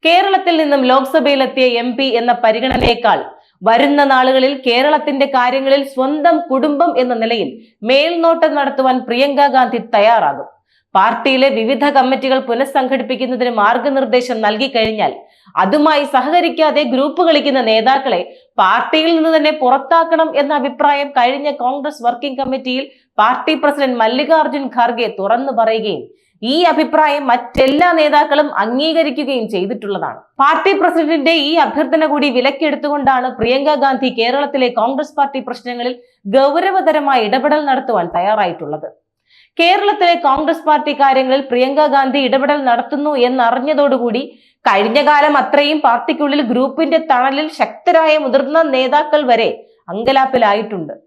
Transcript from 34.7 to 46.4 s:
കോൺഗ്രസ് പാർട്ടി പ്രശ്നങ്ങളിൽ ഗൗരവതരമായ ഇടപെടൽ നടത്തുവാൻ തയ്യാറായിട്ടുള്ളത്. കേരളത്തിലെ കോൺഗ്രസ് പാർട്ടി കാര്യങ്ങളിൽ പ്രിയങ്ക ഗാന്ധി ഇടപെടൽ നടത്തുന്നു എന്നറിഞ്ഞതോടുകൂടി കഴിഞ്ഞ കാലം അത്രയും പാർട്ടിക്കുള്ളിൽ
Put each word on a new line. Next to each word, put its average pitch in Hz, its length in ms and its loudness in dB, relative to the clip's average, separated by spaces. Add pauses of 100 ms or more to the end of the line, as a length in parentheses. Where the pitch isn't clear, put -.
കോൺഗ്രസ് 269 380 -4
പാർട്ടി 277 300 -2
പ്രശ്നങ്ങളിൽ 247 460 -8 (420)
ഗൗരവതരമായ 294 920 2
ഇടപെടൽ 277 420 0
നടത്തുവാൻ 254 460 -2
തയ്യാറായിട്ടുള്ളത്. 170 760 -4 (680)
കേരളത്തിലെ 359 560 2 (100)
കോൺഗ്രസ് 302 420 0
പാർട്ടി 294 240 0 (120)
കാര്യങ്ങളിൽ 262 380 2 (100)
പ്രിയങ്ക 262 300 0 (120)
ഗാന്ധി 269 340 2
ഇടപെടൽ 269 320 0 (100)
നടത്തുന്നു 269 420 -2 (160)
എന്നറിഞ്ഞതോടുകൂടി 254 960 0 (460)
കഴിഞ്ഞ 220 400 2
കാലം 294 340 4
അത്രയും 294 440 0
പാർട്ടിക്കുള്ളിൽ 285 560 0 (100)